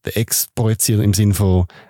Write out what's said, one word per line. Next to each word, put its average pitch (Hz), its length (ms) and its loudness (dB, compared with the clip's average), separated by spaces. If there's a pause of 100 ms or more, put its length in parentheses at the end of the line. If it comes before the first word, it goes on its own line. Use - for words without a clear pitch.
den 95 80 -6
Ex - 420 -4
projizieren 110 480 0
im 104 100 2
Sinne 104 200 2
von, 92 320 2 (240)